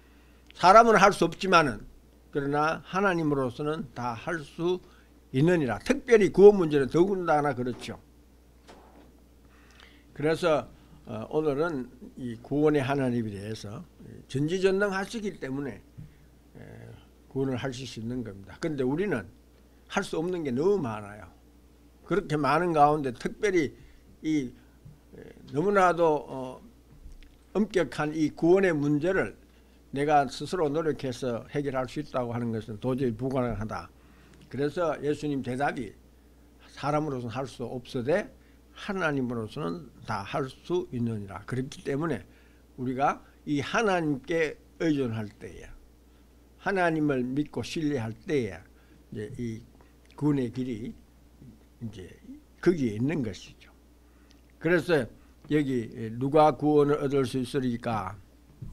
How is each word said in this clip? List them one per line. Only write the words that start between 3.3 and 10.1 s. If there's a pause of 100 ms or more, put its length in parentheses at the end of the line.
다
할
수 (500)
있느니라.
특별히
구원
문제는
더군다나
그렇죠. (2250)